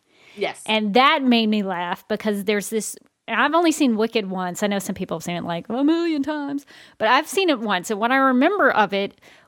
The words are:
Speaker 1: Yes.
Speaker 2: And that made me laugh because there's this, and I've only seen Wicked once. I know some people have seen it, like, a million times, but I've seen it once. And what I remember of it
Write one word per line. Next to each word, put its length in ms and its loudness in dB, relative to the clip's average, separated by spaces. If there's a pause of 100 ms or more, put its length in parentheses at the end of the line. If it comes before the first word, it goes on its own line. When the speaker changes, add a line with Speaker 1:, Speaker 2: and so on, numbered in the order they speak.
(360)
Speaker 1:
Yes. 300 -6
Speaker 2:
And 280 0
that 280 4
made 260 4
me 140 0
laugh 460 -6
because 360 -4
there's 260 -2
this, 240 -6 (320)
and 140 -2
I've 140 2
only 180 4
seen 240 2
Wicked 340 -2
once. 320 -6
I 40 2
know 120 0
some 160 -6
people 220 -6
have 80 -10
seen 120 -4
it, 80 -6
like, 240 -6
a 160 -4
million 380 0
times, 440 -6 (320)
but 100 0
I've 200 4
seen 200 0
it 120 2
once. 300 -2
And 80 -4
what 140 0
I 40 4
remember 540 4
of 220 2
it 280 -4 (280)